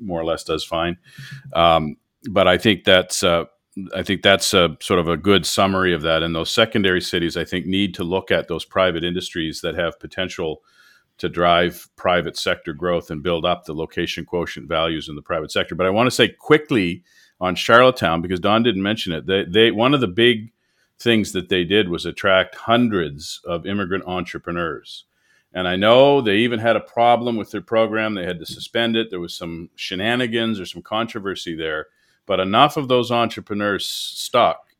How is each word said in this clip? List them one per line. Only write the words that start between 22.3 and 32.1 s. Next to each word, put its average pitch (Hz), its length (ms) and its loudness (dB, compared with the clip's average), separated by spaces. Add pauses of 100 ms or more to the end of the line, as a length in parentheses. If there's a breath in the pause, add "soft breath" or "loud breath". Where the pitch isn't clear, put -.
hundreds 98 920 -2
of 85 200 -6
immigrant 95 400 -4
entrepreneurs. 87 1000 -8 (480)
And 90 120 -4
I 90 100 -2
know 131 440 6
they 104 160 2
even 117 220 2
had 113 180 2
a 101 40 -2
problem 117 560 2
with 98 160 -6
their 101 100 -6
program. 110 520 0
They 90 120 -6
had 87 140 -6
to - 60 -16
suspend 117 500 -4
it. 113 120 -2
There 92 100 -10
was 85 160 -10
some 82 420 -12
shenanigans 113 840 -4
or 90 60 -10
some 85 160 -14
controversy 98 760 -6
there. 78 300 -6 (380)